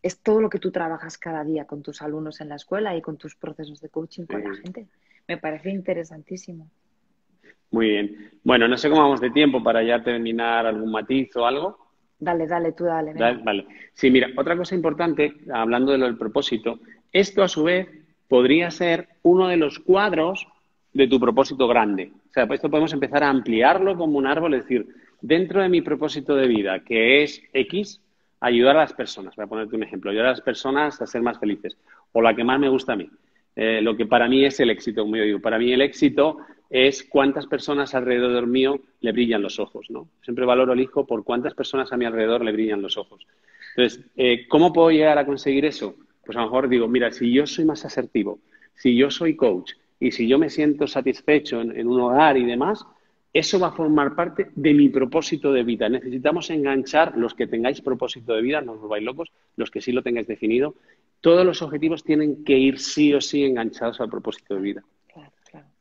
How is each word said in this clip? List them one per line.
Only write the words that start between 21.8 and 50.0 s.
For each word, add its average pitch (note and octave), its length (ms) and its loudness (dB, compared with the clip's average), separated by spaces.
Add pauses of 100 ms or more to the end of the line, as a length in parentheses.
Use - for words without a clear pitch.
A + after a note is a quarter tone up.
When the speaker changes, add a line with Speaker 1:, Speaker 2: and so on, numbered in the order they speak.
Speaker 2:
O - 40 -20
sea, A#2+ 140 2
pues C3+ 100 -4
esto D3 140 -4
podemos D#3 200 0
empezar C#3+ 320 0
a C#3+ 60 2
ampliarlo C#3 640 2
como D#3 220 -2
un C3+ 80 0
árbol, D3+ 300 0
es A#2+ 80 -2
decir, A#2+ 240 -2 (340)
dentro F3 400 0
de F#3 80 0
mi E3+ 120 4
propósito D3 540 -4
de C3+ 120 2
vida, G2 360 0
que A#2+ 400 4
es D3 180 -8 (120)
X, F3+ 480 -4 (420)
ayudar B2 320 4
a D#3 40 4
las D3 140 0
personas. G2 420 -12
Voy G#2 100 -10
a - 20 -18
ponerte A2 280 -8
un A2 80 -4
ejemplo, F#2+ 260 -10
ayudar A2 160 0
a B2+ 60 4
las A#2 100 -4
personas C#3 580 -2
a A#2 60 -6
ser - 160 -6
más A#2+ 180 -2
felices, G2+ 380 -6 (340)
o A2+ 120 2
la A2+ 120 4
que A#2 80 -2
más C3 160 0
me C#3 100 2
gusta B2+ 240 0
a - 20 -2
mí, F2 120 -8 (480)
eh, A2 280 0
lo A2 120 0
que A2+ 120 -2
para A#2+ 200 4
mí C3 160 4
es C3+ 160 0
el A#2+ 120 4
éxito, G#2+ 320 -4
como A2 120 -4
yo A2 80 0
digo. G#2 160 0
Para A2+ 200 -2
mí A#2+ 120 2
el B2+ 100 2
éxito C#3 560 0 (300)
es C3+ 360 2
cuántas C#3 420 0
personas C#3+ 480 -4
alrededor B2 540 0
mío C3 320 0 (220)
le A#2 100 -2
brillan A2+ 320 0
los F#2+ 160 -8
ojos, A2 320 -10
¿no? C#3+ 160 -14 (160)
Siempre B2 220 -4
valoro B2+ 260 2
al B2+ 80 2
hijo C3 260 -2
por A2 180 -6
cuántas A#2+ 300 -4
personas C3 400 -6
a B2 40 -4
mi B2 80 -2
alrededor A2+ 380 0
le A2+ 80 -2
brillan G#2+ 300 -2
los F#2+ 160 -6
ojos. - 300 -16 (480)
Entonces, A#2+ 280 0 (120)
eh, B2 320 0
¿cómo D#3+ 260 4
puedo E3 160 6
llegar D#3 300 4
a C#3 80 0
conseguir C#3+ 380 0
eso? B2 300 -6 (300)
Pues G#2+ 100 -12
a A#2 60 -2
lo A2 60 -2
mejor C3 200 0
digo, A#2+ 200 2
mira, A#2+ 240 0
si A#2+ 200 -2
yo C#3 140 4
soy D#3+ 200 -4
más D#3 200 0
asertivo, - 540 -4 (340)
si B2 220 2
yo C3+ 160 4
soy D#3+ 240 -2
coach G2 380 0 (260)
y A#2+ 140 0